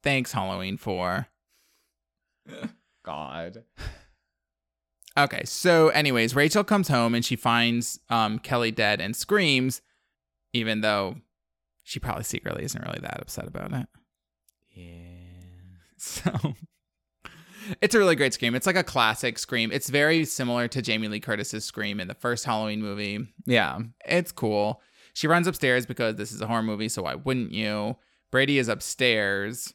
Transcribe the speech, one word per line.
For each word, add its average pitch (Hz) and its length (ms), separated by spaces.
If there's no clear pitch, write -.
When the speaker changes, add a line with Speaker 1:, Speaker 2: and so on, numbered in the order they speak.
Speaker 1:
Thanks, 135 300
Halloween 92 440
four. 92 520
Speaker 2:
<laughs> - 560
God. 82 600
Speaker 1:
Okay, - 280
so 165 440
anyways, 127 460
Rachel 156 280
comes 196 260
home 120 260
and 117 80
she 123 140
finds, 117 640
um, 110 300
Kelly 120 320
dead 104 280
and 98 160
screams, 139 680
even 110 300
though 104 340
she - 160
probably 113 260
secretly - 400
isn't - 200
really - 160
that - 200
upset - 260
about - 260
it. 127 140
Speaker 2:
Yeah. 87 240
Speaker 1:
<laughs> 90 1000
So, - 580
it's 214 140
a - 20
really 180 200
great 135 160
scream. 117 200
It's, 127 140
like, 175 80
a 185 80
classic 117 560
scream. 113 320
It's 135 180
very 151 360
similar 120 420
to 127 140
Jamie 110 260
Lee 104 140
Curtis's 107 420
scream 101 380
in 90 80
the 92 40
first 120 320
Halloween 110 360
movie. 104 440
Speaker 2:
Yeah. 98 340
Speaker 1:
It's 175 280
cool. 107 480
She - 140
runs 170 200
upstairs 127 380
because 113 320
this 107 160
is 107 80
a 107 60
horror 113 140
movie, 110 280
so 98 140
why 69 120
wouldn't 127 380
you? 107 420
Brady 139 300
is 120 80
upstairs 107 1080